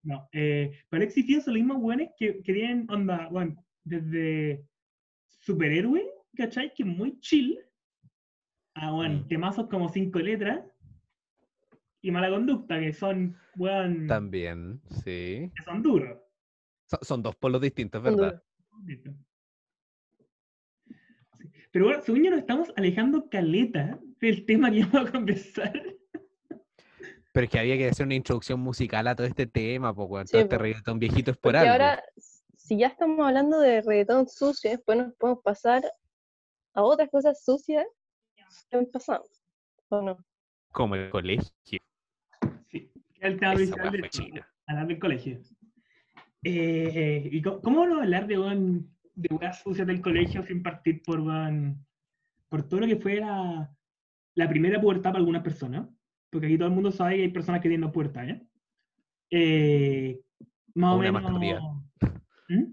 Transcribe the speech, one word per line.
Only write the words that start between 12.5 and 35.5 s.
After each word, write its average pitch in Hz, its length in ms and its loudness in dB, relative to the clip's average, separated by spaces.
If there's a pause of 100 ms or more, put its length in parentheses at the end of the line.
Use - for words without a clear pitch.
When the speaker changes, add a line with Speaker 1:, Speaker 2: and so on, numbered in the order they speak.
Speaker 1:
que 156 140 -2
son, 185 440 -2 (200)
weón, 180 500 -2
Speaker 2:
También, 95 760 -4 (220)
sí. 92 540 -8
Speaker 1:
que - 80 -16
son 185 180 -8
duros. 160 340 0 (680)
Speaker 2:
So-, - 160 -6
son 127 180 -4
dos 110 140 -6
polos 131 260 0
distintos, 120 420 -4
Speaker 3:
Son 214 140 2
Speaker 2:
¿verdad? 190 260 0 (380)
Speaker 3:
duros. 190 60 -18
Speaker 1:
Sí. 131 160 -14 (2750)
Pero 190 160 4
bueno, 285 160 2
según 254 220 4
yo 370 60 6
nos 320 100 4
estamos 285 360 -2
alejando 220 520 2
caleta 180 680 0 (220)
del 226 260 2
tema 220 240 4
que 214 100 4
<laughs> 254 220 4
íbamos 240 60 -4
a - 40 -8
conversar. 208 680 -4 (1500)
Speaker 2:
Pero 127 120 4
es 113 60 -4
que 127 80 0
había 127 180 2
que 131 120 2
hacer 135 180 0
una 135 80 -2
introducción 127 460 -2
musical 120 460 -2
a 123 80 0
todo 120 120 -2
este 127 200 -2
tema, 117 480 -4
po, 101 100 -6
weón. 98 220 -8
Speaker 3:
Sí, - 60 -6
Speaker 2:
Todo 226 100 8
este 190 140 2
Speaker 3:
po. 110 60 0
Speaker 2:
reggaetón 110 360 -4
viejito 120 320 0
es 127 60 -2
por - 160 2
Speaker 3:
Porque 143 60 6
Speaker 2:
algo. 233 140 8
Speaker 3:
ahora, 277 300 4 (540)
si 214 220 -4
ya 240 100 4
estamos 311 380 0
hablando 285 340 2
de 233 220 6
reggaetón 220 460 4
sucio, 277 420 -2
después 226 280 0
nos 247 160 -4
podemos 247 300 -2
pasar 233 380 2 (920)